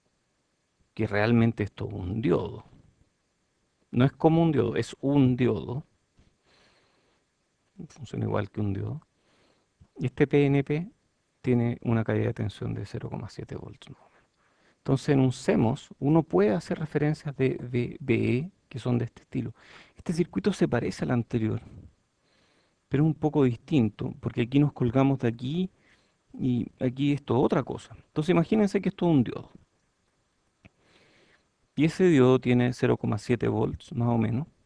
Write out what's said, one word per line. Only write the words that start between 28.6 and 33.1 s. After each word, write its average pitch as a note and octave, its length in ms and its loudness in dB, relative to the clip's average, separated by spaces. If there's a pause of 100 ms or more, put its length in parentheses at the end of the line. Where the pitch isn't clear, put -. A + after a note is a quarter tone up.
que F#3+ 60 -4
esto - 180 -2
es E3+ 60 4
un C#3 140 6
diodo. - 260 -10 (2250)
Y C#3 80 2
ese E3 220 2
diodo C3 340 6
tiene B2 320 2
cero B2 240 2
coma A#2 220 -4